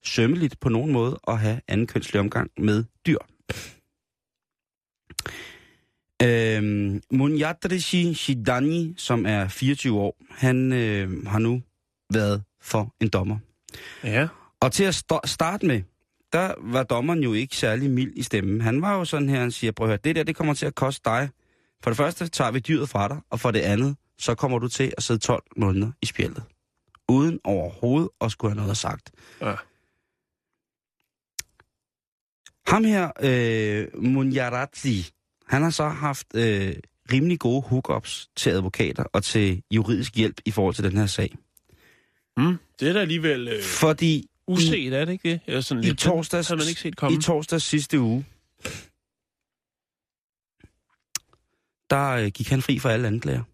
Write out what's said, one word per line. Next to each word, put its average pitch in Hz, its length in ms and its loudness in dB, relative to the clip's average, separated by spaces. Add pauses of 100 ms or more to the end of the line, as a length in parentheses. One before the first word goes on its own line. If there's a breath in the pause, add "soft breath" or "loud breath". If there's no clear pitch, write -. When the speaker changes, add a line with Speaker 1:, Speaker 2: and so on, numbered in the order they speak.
Speaker 1:
sømmeligt 139 560 0
på 135 80 0
nogen 127 240 0
måde 123 260 0 (100)
at 113 100 0
have 107 300 0
anden 110 180 0
kønslig - 340 -2
omgang 107 380 -2
med 107 260 2 (220)
dyr. - 120 2 (3000 loud breath)
Øhm, 104 880 2
Munyadrishi 165 1040 0
Shidani, 143 800 0
som 117 300 0
er 104 220 0
fireogtyve 127 520 0
år, 101 160 -2 (140)
han, 131 420 2
øh, 104 540 -2
har 101 120 0
nu 120 240 2 (520)
været 104 280 0 (180)
for 110 400 -4
en 113 80 0
dommer. 101 300 0 (680 loud breath)
Speaker 2:
Ja. 123 240 0 (320 loud breath)
Speaker 1:
Og 131 120 2
til 196 120 2
at 185 100 2
sto-, - 320 -2
starte 185 400 -2
med, 117 160 2 (500)
der 185 260 0
var 123 240 -2
dommeren 135 400 0
jo 120 100 2
ikke 120 240 -2
særlig 127 340 0
mild 127 260 0
i 127 60 -6
stemmen. 101 380 0
Han 117 220 2
var 202 160 2
jo 180 60 0
sådan 143 240 0
her, 135 120 2
han 123 100 0
siger, 117 220 -2
"Prøv 110 140 -2
at - 40 2
høre, 104 140 0
det 156 120 2
der, 160 60 0
det 156 140 -2
kommer 151 180 2
til 147 120 -4
at 143 80 -4
koste 135 360 -2
dig. 127 180 0 (540)
For 120 80 0
det 113 60 0
første 165 320 0
tager 123 220 0
vi 127 80 -2
dyret 147 300 0
fra 101 200 0
dig, 147 120 -6 (100)
og 117 100 -6
for 123 100 0
det 104 100 2
andet, 117 360 2 (220)
så - 160 -2
kommer 127 240 0
du 120 100 -2
til 135 280 -2
at - 60 -6
sidde 117 180 0
tolv - 220 0 (140)
måneder 101 360 0 (100)
i 123 40 -4
spjældet." - 360 -4 (680)
Uden 147 360 4
overhovedet 101 640 0 (120)
at 110 120 -2
skulle 110 220 -2
have 101 80 -4
noget 101 140 -2
sagt. - 340 -6 (300 loud breath)
Speaker 2:
Ja. 101 140 -4 (3000)
Speaker 1:
Ham 214 180 4
her, 196 260 4 (120)
øh, 113 680 2 (140)
Munyaradzi, 127 1080 0 (380)
han 139 140 2
har 165 80 2
så 151 180 -2
haft, 139 460 -6
øh, 101 400 0 (380)
rimelig 160 260 2
gode 127 240 0
hookups - 760 -2
til - 140 0
advokater 92 600 0
og - 120 0
til 98 460 0
juridisk 107 460 0
hjælp 110 280 0
i 110 60 0
forhold 98 240 0
til 101 100 -4
den 95 120 2
her 107 100 4
sag. - 300 -4 (1000 soft breath)
Speaker 2:
Mm. 165 220 2 (220)
Det 139 80 2
er 170 40 2
da - 80 2
alligevel, 156 480 0
øh, 107 140 -4
Speaker 1:
Fordi 156 680 2 (180)
Speaker 2:
uset, 170 320 4
Speaker 1:
i, 127 100 -4
Speaker 2:
er 135 160 0
det 175 80 -4
ikke 180 180 -2
det? 165 160 -2
Eller 127 140 -2
sådan 127 240 -2
Speaker 1:
i - 20 4
Speaker 2:
lidt, 151 160 0
den 165 80 4
Speaker 1:
torsdags, 170 380 -2
Speaker 2:
havde 170 100 -2
man 156 100 0
ikke 170 120 -6
set - 160 -8
komme. 151 220 2
Speaker 1:
i - 20 0
torsdags 160 440 0
sidste 151 360 0
uge, 120 260 0 (3750 loud breath)
der, 139 200 2
øh, 117 180 0
gik - 200 -6
han 131 140 2
fri - 160 0
for 135 100 0
alle 117 180 2
anklager. 73 360 -2 (120)